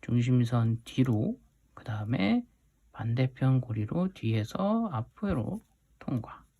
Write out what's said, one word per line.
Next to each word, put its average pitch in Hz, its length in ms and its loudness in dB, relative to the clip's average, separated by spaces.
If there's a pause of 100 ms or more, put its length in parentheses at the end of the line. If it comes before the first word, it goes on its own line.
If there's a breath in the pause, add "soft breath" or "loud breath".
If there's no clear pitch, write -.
중심선 120 840 2
뒤로, 127 540 0 (360)
그 - 100 -20
다음에 160 640 0 (460)
반대편 127 680 2
고리로 123 540 -2
뒤에서 190 760 0
앞으로 139 720 -4 (340)
통과. - 460 -6 (160)